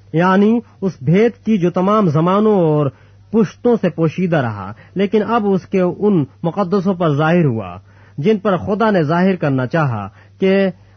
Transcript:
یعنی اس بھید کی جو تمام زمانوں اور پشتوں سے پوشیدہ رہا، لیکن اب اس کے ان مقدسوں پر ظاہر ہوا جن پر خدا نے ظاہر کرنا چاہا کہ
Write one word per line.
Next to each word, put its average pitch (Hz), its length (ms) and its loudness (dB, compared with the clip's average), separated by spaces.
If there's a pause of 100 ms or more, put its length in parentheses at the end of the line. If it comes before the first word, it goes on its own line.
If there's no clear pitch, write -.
(140)
یعنی 190 460 2 (200)
اس 190 220 -6
بھید 190 440 0
کی 214 120 2
جو 170 140 0
تمام 196 380 0
زمانوں 190 520 2
اور 151 280 0 (440)
پشتوں 226 480 0
سے 185 100 0
پوشیدہ 165 480 -2
رہا، 104 320 -6 (220)
لیکن 202 320 0
اب 214 240 0
اس 190 180 0
کے 185 140 -2
ان 180 420 0 (200)
مقدسوں 190 500 -2
پر 170 220 0
ظاہر 160 300 2
ہوا 101 320 -4 (400)
جن 196 220 0
پر 196 180 -2
خدا 202 340 -2
نے 175 120 2
ظاہر 180 320 0
کرنا 135 320 -2
چاہا 120 400 -4 (320)
کہ 190 140 2 (440)